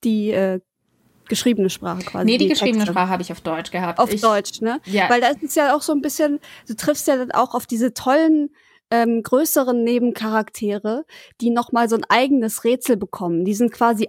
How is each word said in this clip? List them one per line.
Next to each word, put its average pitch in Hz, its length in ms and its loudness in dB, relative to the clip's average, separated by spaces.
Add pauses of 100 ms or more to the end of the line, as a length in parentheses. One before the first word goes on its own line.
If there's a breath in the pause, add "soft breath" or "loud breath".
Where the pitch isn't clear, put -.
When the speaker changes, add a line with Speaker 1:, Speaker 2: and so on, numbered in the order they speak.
Speaker 1:
die, 214 280 0
äh, 190 300 0 (680)
geschriebene 208 420 0
Sprache 180 340 -8
quasi, 180 220 -4
Speaker 2:
Nee, 233 120 4
die - 60 4
Speaker 1:
die 370 60 4
Speaker 2:
geschriebene 240 340 0
Speaker 1:
Texte. 175 80 -2
Speaker 2:
Sprache 185 180 0
habe 180 120 -2
ich 175 100 -10
auf - 80 -14
Deutsch 165 300 -8
gehabt. 180 280 -4
Speaker 1:
Auf 247 140 2
Speaker 2:
Ich 208 80 -2
Speaker 1:
Deutsch, 214 400 0
ne? 233 260 -4
Speaker 2:
Ja. 190 240 0
Speaker 1:
Weil 240 100 4
da 240 80 2
ist 285 140 -2
es 285 120 -8
ja 285 220 2
auch 285 60 -6
so 320 100 -2
ein 285 100 0
bisschen, 294 380 -2 (280 loud breath)
du 220 60 -10
triffst - 340 -2
ja 277 80 2
dann 254 160 -6
auch - 220 0
auf 247 120 -4
diese 233 280 -2
tollen, 302 560 2 (420 soft breath)
ähm, 233 320 2
größeren 254 580 2
Nebencharaktere, 220 1200 -2 (340 loud breath)
die 233 100 0
noch 240 220 -2
mal 233 160 2
so 226 80 2
ein - 120 -6
eigenes 247 540 2
Rätsel 247 340 2
bekommen. 180 480 -4
Die 202 100 0
sind 226 180 2
quasi 233 360 0